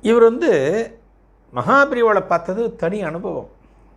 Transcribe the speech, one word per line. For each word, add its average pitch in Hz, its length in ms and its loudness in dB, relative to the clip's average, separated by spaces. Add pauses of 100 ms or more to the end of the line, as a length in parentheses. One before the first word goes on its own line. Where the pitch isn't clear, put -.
இவர் 233 220 4
வந்து 247 280 4 (1040)
மகாபிரிவாளை 226 720 2
பார்த்தது 190 500 -4
தனி 190 260 -6
அனுபவம். 160 460 -10 (480)